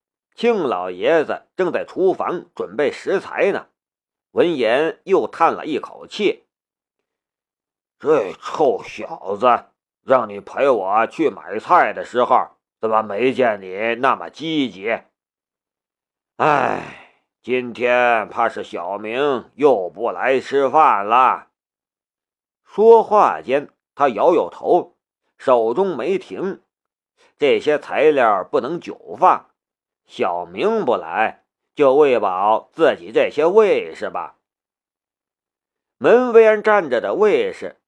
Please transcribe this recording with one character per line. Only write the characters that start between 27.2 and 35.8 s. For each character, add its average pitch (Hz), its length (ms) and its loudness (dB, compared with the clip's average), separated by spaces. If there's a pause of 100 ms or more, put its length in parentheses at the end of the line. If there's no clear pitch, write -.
这 127 220 2
些 147 180 -2
材 127 320 0
料 113 340 2
不 143 160 -4
能 151 200 -6
久 - 400 -16
放， 160 320 2 (560)
小 87 400 -6
明 175 360 -2
不 123 120 0
来， 90 500 -4 (300)
就 139 180 4
喂 139 260 4
饱 101 540 0
自 143 220 2
己 87 160 -16
这 120 180 0
些 147 160 -2
卫 170 480 2
士 98 160 -8
吧。 87 280 -12 (1600)